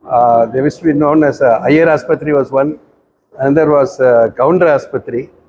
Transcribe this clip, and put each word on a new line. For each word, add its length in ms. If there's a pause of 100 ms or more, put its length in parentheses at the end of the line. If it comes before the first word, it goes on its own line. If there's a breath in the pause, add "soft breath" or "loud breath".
(100)
Uh, 380
they 120
used 200
to 60
be 80
known 300
as, 180
uh, 200
Ayyar 260
Aspatri 480
was 160
one, 260 (640)
another 320
was, 280
uh, 380
Goundra 400
Aspatri 520 (200)